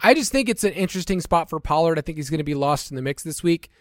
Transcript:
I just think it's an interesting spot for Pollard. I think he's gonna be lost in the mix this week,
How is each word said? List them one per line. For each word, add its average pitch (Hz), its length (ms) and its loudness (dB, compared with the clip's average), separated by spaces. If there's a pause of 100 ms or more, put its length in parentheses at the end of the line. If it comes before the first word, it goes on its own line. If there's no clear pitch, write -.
I 233 100 8
just 294 180 0
think 269 180 0
it's - 140 0
an 196 100 2
interesting 185 480 -2
spot 165 280 0
for 160 100 -4
Pollard. 160 400 2
I - 20 -4
think 156 160 -8
he's 143 120 -8
gonna 156 140 -2
be 147 120 -2
lost 143 340 0
in 143 60 -10
the 127 60 -6
mix 139 200 -4
this 156 220 -10
week, 170 260 0 (120)